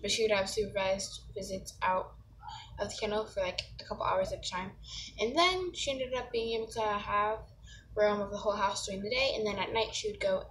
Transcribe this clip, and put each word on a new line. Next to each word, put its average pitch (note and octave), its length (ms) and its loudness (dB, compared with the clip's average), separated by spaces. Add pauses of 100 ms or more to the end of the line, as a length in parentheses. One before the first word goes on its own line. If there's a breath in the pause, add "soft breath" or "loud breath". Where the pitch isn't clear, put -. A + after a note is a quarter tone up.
but G3+ 100 -2
she A3+ 120 2
would G#3+ 100 4
have G3 160 2
supervised G3 720 0 (140)
visits F#3+ 480 -6
out - 340 0 (640 loud breath)
of G3+ 120 -2
the - 60 -8
kennel G#3+ 280 0
for, G3+ 160 -4
like, F#3 220 -2 (180)
a - 40 -14
couple - 200 -4
hours F#3+ 280 2
at F#3 140 -6
a - 40 -4
time. F#3 220 -4 (480 loud breath)
And A#3 160 2
then F4+ 360 4
she - 180 -2
ended C4 240 -2
up B3 160 -2
being A3+ 260 0
able A3 160 -2
to A#3 80 -2
have G#3 580 2 (560 loud breath)
roam G#3 260 6
of G3 100 -2
the G3+ 60 -4
whole G3+ 160 2
house G3+ 340 0
during G3 160 -4
the G#3 80 -4
day, C4 260 2
and G#3+ 100 0
then G3 120 0
at F#3 140 -2
night A3+ 220 2
she G#3+ 160 -2
would G3 100 -8
go F#3+ 300 2